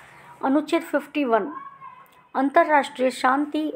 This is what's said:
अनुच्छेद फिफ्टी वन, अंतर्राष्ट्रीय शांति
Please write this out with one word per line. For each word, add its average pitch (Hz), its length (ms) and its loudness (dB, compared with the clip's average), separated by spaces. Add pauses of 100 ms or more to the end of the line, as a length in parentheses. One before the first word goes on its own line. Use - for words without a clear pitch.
(440)
अनुच्छेद 294 380 0
फिफ्टी 285 420 -4
वन, 233 280 2 (840)
अंतर्राष्ट्रीय 277 800 2
शांति 294 640 0